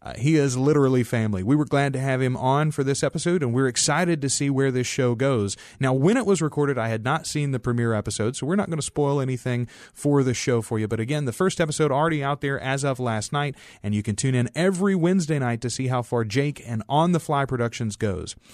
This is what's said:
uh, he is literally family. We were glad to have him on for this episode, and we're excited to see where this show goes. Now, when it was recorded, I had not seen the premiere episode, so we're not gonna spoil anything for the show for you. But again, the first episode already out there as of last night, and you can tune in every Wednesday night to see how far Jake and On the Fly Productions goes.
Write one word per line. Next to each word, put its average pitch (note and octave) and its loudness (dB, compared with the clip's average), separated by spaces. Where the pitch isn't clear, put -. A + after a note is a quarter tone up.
uh, - -14
he D3+ 2
is C3+ 2
literally C3+ 4
family. A2 0
We A#2 2
were D3+ 2
glad C#3 0
to B2+ -4
have C3 0
him B2+ 0
on C#3+ 2
for C#3+ -2
this C3+ 0
episode, E3+ 0
and A#2+ 0
we're C3 2
excited D#3 0
to C#3 -2
see C#3+ 0
where C3+ 2
this B2+ 0
show B2 2
goes. A2+ 0
Now, C3 2
when D#3+ 4
it A#3+ 0
was G3 2
recorded, C#3+ 0
I A2+ -2
had A2 -2
not D3+ -2
seen D3 -2
the B2+ -2
premiere A#2+ 0
episode, G#2+ -2
so - -6
we're E3 0
not G#3 0
gonna D#3+ -4
spoil C#3+ 0
anything B2+ -4
for C#3+ 2
the B2 2
show A#2 0
for A2 -4
you. G#2+ -2
But A2 -2
again, C#3+ -2
the A#2+ -4
first - 0
episode D3+ 0
already D3+ 0
out C#3 -4
there C#3 -2
as C3+ -4
of C3+ -2
last A2+ -2
night, C#3+ -2
and G#2 -2
you G#2 0
can G#2 -2
tune C3 0
in B2 0
every F#3+ 2
Wednesday E3 2
night A#2+ -2
to B2 -4
see C3 -4
how B2+ 0
far A#2 -2
Jake C#3 -2
and A2+ -6
On D#3+ 2
the E3+ 2
Fly C#3 -2
Productions A#2 -4
goes. F2+ -4